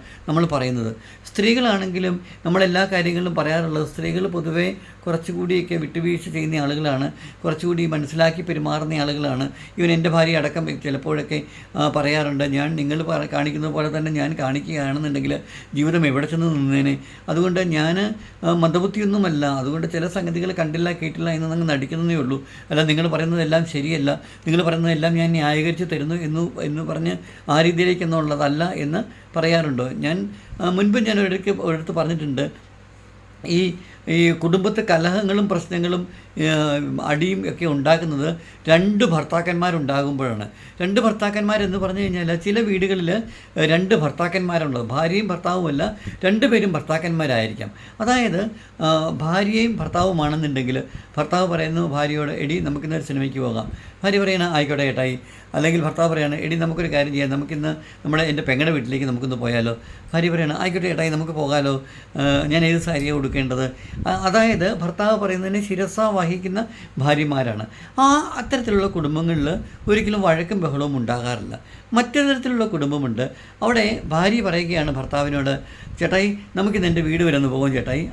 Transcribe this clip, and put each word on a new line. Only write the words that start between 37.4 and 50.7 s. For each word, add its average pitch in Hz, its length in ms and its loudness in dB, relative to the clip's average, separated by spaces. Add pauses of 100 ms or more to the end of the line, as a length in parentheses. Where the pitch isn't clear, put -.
ഒക്കെ 160 160 -4
ഉണ്ടാക്കുന്നത് 156 680 2 (340)
രണ്ട് 202 360 6
ഭർത്താക്കന്മാരുണ്ടാകുമ്പോഴാണ്. 143 1400 0 (320)
രണ്ട് 196 200 2
ഭർത്താക്കന്മാരെന്ന് 208 760 0
പറഞ്ഞു 190 240 -2
കഴിഞ്ഞാൽ 180 340 0
ചില 202 240 0
വീടുകളിൽ, 190 520 0
ആ, 220 100 0 (360)
രണ്ട് 170 380 4
ഭർത്താക്കന്മാരുള്ളത്, 165 880 0
ഭാര്യയും 165 420 0
ഭർത്താവുമല്ല, 175 680 -2 (300)
രണ്ടുപേരും 208 480 4
ഭർത്താക്കന്മാരായിരിക്കാം. 139 960 -2 (300)
അതായത്, 220 480 2 (340)
ആ, 160 260 2
ഭാര്യയും 202 680 0
ഭർത്താവുമാണെന്നുണ്ടെങ്കിൽ 151 1080 0 (340)